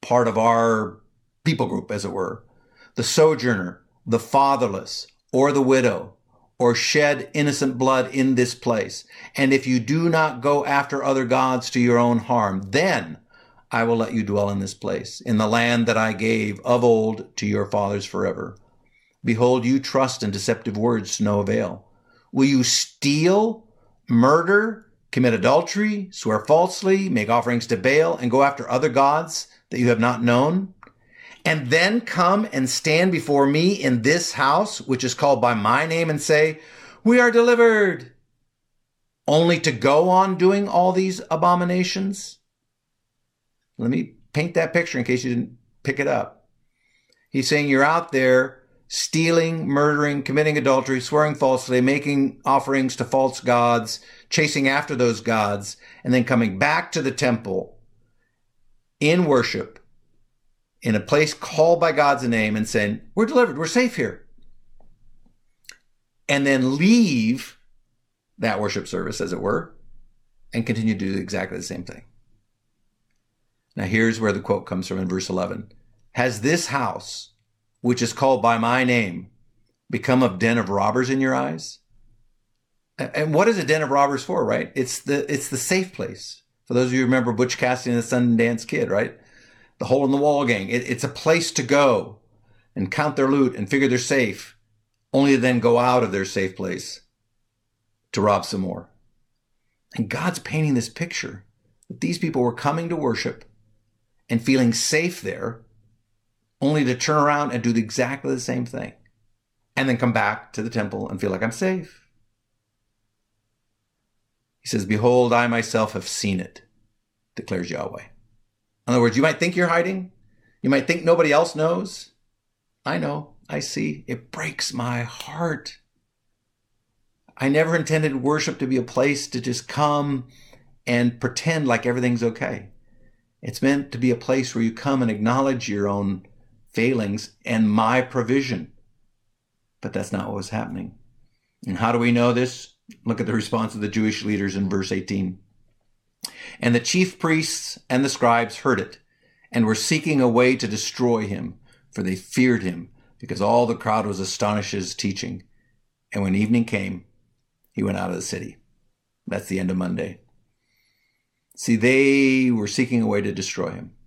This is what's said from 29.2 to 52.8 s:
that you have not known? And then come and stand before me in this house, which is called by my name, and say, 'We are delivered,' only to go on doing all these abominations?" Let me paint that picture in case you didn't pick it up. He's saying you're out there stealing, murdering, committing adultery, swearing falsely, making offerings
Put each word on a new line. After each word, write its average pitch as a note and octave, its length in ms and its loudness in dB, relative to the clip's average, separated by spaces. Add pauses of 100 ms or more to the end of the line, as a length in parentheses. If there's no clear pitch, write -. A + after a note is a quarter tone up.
that B2 100 -4
you A#2+ 80 4
have A#2 100 4
not A#2 240 0
known? C#3+ 520 2 (720)
And D3+ 260 -2
then F#3 300 4
come G3+ 520 2
and C3 160 -2
stand E3 440 2
before C#3+ 340 2
me D#3+ 260 4
in B2+ 300 0
this E3 300 2
house, C#3+ 480 0
which B2+ 240 -4
is B2 100 -2
called C#3 260 4
by A#2+ 140 4
my A#2 320 2
name, E3 240 0
and D3+ 100 -2
say, D#3 400 2 (440)
'We A#3+ 160 8
are A#3+ 100 6
delivered,' A3+ 840 4 (1120)
only E3 340 4
to D#3+ 120 0
go C#3+ 360 4
on F#3 300 4
doing G3 300 4
all F3+ 240 4
these F#3 280 0 (100)
abominations?" F3+ 1080 0 (1400)
Let A#2 120 -2
me B2+ 240 -4 (180)
paint E3 220 -4
that E3 180 0
picture E3 260 -2
in A#2+ 60 -2
case B2 200 -2
you B2 100 -2
didn't - 240 -6 (240)
pick C3+ 160 -4
it C#3 80 -2
up. C3 420 -4 (840)
He's C3+ 180 -2
saying D3 200 0
you're C3+ 140 4
out E3 300 0
there C3 460 2 (280)
stealing, E3 800 0
murdering, D3 560 0
committing D3+ 360 0
adultery, C3 420 0
swearing D3+ 340 0
falsely, B2+ 460 0
making C#3 640 0
offerings C3+ 500 0